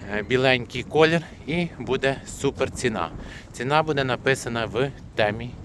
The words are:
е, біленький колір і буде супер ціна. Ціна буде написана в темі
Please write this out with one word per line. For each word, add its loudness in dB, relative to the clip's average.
е, -2
біленький 2
колір 4
і 0
буде 0
супер -2
ціна. -2
Ціна 2
буде 0
написана 0
в 0
темі 0